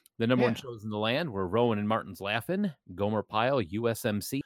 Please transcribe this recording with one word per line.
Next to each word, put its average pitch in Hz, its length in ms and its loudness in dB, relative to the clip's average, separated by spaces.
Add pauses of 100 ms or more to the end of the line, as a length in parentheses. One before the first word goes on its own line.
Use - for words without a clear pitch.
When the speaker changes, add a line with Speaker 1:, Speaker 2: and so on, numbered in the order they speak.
(180)
Speaker 1:
the 113 80 2
number 123 180 4
one 120 100 4
Speaker 2:
Yeah. - 60 -10
Speaker 1:
shows 117 240 -12
in 110 60 -6
the 104 80 -4
land 127 320 0
were 98 160 -2
Rowan 110 320 4
and 104 100 0
Martin's 98 320 -2
Laugh-In, 147 520 -2 (240)
Gomer 104 260 0
Pyle, 120 380 2
U 104 280 -2
S 113 160 -2
M 104 160 0
C, 139 260 -4